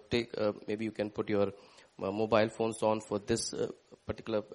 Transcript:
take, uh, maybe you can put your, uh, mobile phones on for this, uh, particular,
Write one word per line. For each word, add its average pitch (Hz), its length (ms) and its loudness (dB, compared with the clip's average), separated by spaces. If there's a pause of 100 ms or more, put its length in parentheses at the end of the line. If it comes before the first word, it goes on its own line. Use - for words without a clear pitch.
take, 120 300 0
uh, 104 140 2 (140)
maybe 107 200 -2
you 107 40 -2
can 104 200 -4
put 104 180 -4
your, 101 200 4 (540)
uh, 95 80 0
mobile 110 380 4
phones 113 340 -2
on 110 200 2
for 107 160 -2
this, 110 340 0
uh, - 160 -2 (360)
particular, 110 380 -4 (120)